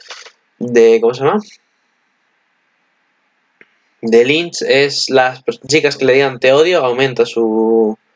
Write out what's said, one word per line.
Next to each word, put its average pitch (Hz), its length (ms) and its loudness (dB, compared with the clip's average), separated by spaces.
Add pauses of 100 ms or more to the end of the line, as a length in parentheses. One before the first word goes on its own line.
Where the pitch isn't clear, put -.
(580)
de, 113 420 4
¿cómo 117 140 0
se 131 100 -8
llama? 190 160 0 (2750)
De 117 200 4
Lynch 160 380 -4
es 139 480 -2
las 127 340 -2
pers-, - 240 -8
chicas 147 280 0
que - 80 -6
le 127 100 2
digan 135 260 0
"te 131 120 2
odio", 160 320 2
aumenta 123 400 0
su, 113 720 0 (180)